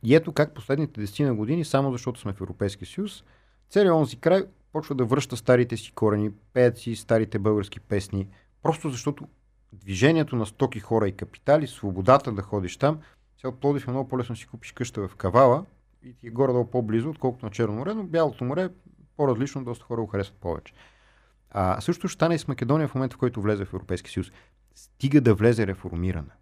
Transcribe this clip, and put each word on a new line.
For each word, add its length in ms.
И 100
ето 180
как 220
последните 460
десетина 340
години, 300
само 280
защото 280
сме 120
в 80
Европейския 480
съюз, 360
целият 240
онзи 220
край 280
почва 220
да 100
връща 320
старите 400
си 160
корени, 380
пеят 260
си 180
старите 420
български 420
песни, 480
просто 280
защото 340
движението 640
на 100
стоки, 340
хора 280
и 40
капитали, 540
свободата 680
да 100
ходиш 340
там, 220
сега 120
от 120
Пловдив 280
е 20
много 180
по-лесно 240
да 60
си 80
купиш 260
къща 360
в 80
Кавала 480
и 120
ти 120
е 40
горе-долу 340
по-близо, 460
отколкото 360
на 60
Черно 220
море, 200
но 100
Бялото 400
море 200
е 40
по-различно, 480
доста 200
хора 160
го 60
харесват 320
повече. 340
А, 300
също 280
ще 60
стане 200
и 40
с 100
Македония 400
в 60
момента, 220
в 20
който 240
влезе 220
в 40
Европейския 440
съюз. 200
Стига 460
да 140
влезе 320
реформирана. 640